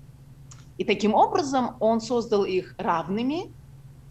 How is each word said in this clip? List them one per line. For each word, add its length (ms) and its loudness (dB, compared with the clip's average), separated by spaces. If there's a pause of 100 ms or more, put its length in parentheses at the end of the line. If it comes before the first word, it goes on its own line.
(760)
И 80 -4
таким 280 2
образом 680 2
он 200 4
создал 440 0
их 320 -2
равными, 760 -2 (580)